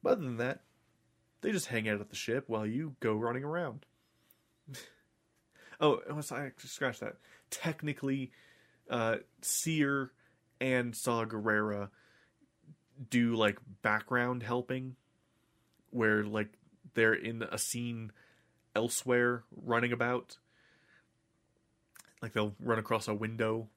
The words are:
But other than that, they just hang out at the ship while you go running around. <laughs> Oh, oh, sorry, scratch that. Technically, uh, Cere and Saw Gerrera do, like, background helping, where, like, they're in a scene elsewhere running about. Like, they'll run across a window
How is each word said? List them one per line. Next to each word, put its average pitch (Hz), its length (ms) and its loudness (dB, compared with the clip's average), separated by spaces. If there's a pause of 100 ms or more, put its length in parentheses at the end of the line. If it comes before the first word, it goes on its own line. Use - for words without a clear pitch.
But 247 120 4
other 208 100 0
than 123 140 -4
that, 123 240 -2 (800)
they 214 100 0
just 190 160 0
hang 110 220 0
out 104 120 2
at 101 80 -10
the - 60 -14
ship 127 320 -2
while 107 180 -2
you 135 360 -4
go 110 140 2
running 120 280 -2
around. 151 420 -6 (880)
<laughs> 131 40 -14 (1040)
Oh, 151 180 6 (100)
oh, 147 120 -6
sorry, 135 380 -8
scratch 135 420 -4
that. - 160 -8 (320)
Technically, 139 840 -4 (580)
uh, 113 280 0 (240)
Cere 139 680 0 (520)
and 123 340 0
Saw 117 300 0
Gerrera 107 640 0 (1200)
do, 120 260 4
like, 110 220 4 (240)
background 120 600 0
helping, 127 540 -4 (920)
where, 107 340 4
like, 107 300 -2 (400)
they're 113 200 6
in 117 300 -2
a - 140 -6
scene 117 560 -6 (600)
elsewhere 120 680 2 (100)
running 117 380 2
about. 120 460 -2 (1800)
Like, 110 100 -8
they'll 107 300 0
run 113 180 2
across 110 300 0
a 107 40 2
window 113 640 -2